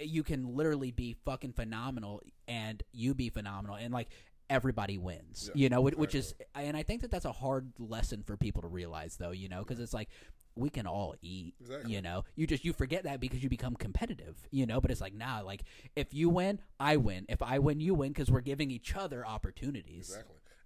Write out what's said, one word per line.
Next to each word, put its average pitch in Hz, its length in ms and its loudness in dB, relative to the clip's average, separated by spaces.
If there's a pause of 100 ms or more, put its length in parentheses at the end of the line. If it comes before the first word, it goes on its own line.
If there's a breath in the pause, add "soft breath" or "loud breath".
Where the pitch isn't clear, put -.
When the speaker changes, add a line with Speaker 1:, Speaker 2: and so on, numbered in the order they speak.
Speaker 1:
you 156 200 0
can 127 320 0
literally 143 360 2
be 117 220 -2 (120)
fucking 131 280 -4
phenomenal 113 680 -4 (260)
and 110 340 -4 (100)
you 127 240 0
be 123 140 0
phenomenal 101 460 -6
and, 117 160 -6
like, 120 180 -2 (400 loud breath)
everybody 110 480 2
wins, - 500 -6
Speaker 2:
Yeah, 139 160 6
Speaker 1:
you 131 60 10
know, 123 120 6
whi-, 143 160 6
which 151 180 2
is, - 180 0
Speaker 2:
exactly. - 340 -8
Speaker 1:
and 151 100 -2
I 156 60 -2
think 220 180 -2
that 226 100 -4
that's 180 140 -2
a 123 80 -2
hard 131 460 -2
lesson 113 440 -2
for 101 140 -6
people - 240 0
to 85 80 -8
realize 82 480 -6
though, 87 140 -6
you 95 180 -8
know, 92 160 -6
'cause 120 140 -6
it's 117 140 -6
like, - 160 -6 (460 loud breath)
we 131 140 0
can 110 180 -4
all 92 340 -2
eat, 87 380 -10
Speaker 2:
Exactly. 120 340 -6
Speaker 1:
you 98 80 -2
know, 90 220 -4 (120)
you 156 120 2
just, 156 180 2
you 170 80 0
forget 160 300 0
that 143 160 -4
because 127 240 -2
you 135 60 2
become 123 260 0
competitive, - 720 -4
you 135 160 2
know, 113 160 4
but - 80 6
it's 120 120 0
like, 95 120 -6
nah, 113 280 -4
like, 98 220 -6 (340 loud breath)
if 143 180 -2
you 165 140 8
win, 185 320 4 (180)
I 147 180 6
win. 101 320 4
If - 140 2
I 127 160 2
win, 147 220 4
you 185 120 4
win, 143 200 2
'cause 143 180 4
we're 131 100 8
giving 139 300 0
each 120 240 -2
other 151 320 -4
opportunities. 95 840 -6
Speaker 2:
Exactly. 104 280 -12 (280 soft breath)